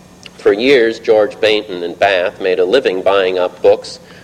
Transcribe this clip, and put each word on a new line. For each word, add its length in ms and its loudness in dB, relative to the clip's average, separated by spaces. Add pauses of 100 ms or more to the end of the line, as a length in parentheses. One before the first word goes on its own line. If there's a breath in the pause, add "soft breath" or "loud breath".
(400)
For 120 2
years, 480 0
George 400 0
Bainton 440 -2
in 100 -6
Bath 480 -2
made 160 0
a 80 2
living 380 0
buying 340 0
up 240 -4
books 380 0 (240 loud breath)